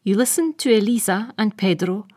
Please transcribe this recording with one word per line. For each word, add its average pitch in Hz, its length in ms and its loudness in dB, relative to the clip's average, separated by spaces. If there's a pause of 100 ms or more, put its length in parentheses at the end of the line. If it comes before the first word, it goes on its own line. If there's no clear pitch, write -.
You 196 140 0
listen 302 400 0
to 240 180 2
Elisa 220 640 0
and 214 180 -2
Pedro, 185 600 -2